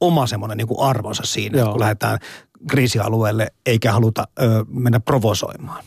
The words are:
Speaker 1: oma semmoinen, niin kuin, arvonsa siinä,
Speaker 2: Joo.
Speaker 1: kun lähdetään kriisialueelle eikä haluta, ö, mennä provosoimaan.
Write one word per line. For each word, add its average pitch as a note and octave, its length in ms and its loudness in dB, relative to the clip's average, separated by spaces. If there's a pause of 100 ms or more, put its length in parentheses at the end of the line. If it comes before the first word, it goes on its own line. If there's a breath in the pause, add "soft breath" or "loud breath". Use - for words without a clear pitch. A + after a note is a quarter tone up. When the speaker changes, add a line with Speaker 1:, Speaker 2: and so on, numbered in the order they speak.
Speaker 1:
oma E3 260 4
semmoinen, G#2 300 -6
niin A2+ 100 -2
kuin, B2 120 -4
arvonsa A2+ 460 0
siinä, A2 340 -2
Speaker 2:
Joo. A2+ 120 2
Speaker 1:
kun A2 80 -2
lähdetään A2 400 0 (500 loud breath)
kriisialueelle A2 800 0 (180)
eikä A2+ 260 2
haluta, A2 360 2 (140)
ö, A2+ 260 2
mennä B2 320 2
provosoimaan. - 880 -2